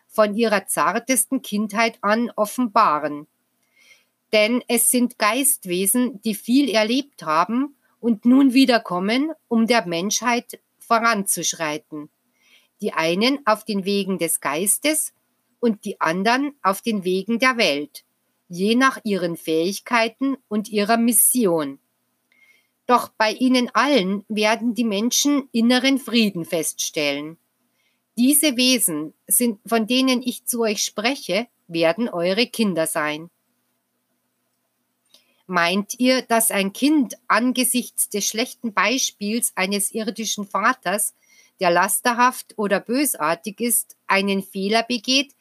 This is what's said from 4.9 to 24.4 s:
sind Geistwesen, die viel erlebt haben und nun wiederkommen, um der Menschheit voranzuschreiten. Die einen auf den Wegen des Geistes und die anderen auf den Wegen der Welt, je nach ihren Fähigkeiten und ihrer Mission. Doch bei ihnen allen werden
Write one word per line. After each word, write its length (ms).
sind 260
Geistwesen, 1040
die 140
viel 340
erlebt 540
haben 520
und 260
nun 280
wiederkommen, 800
um 200
der 180
Menschheit 720
voranzuschreiten. 1300
Die 120
einen 520
auf 200
den 200
Wegen 320
des 220
Geistes 760
und 240
die 160
anderen 600
auf 200
den 220
Wegen 360
der 180
Welt, 480
je 280
nach 280
ihren 320
Fähigkeiten 1000
und 220
ihrer 280
Mission. 840
Doch 220
bei 240
ihnen 400
allen 560
werden 440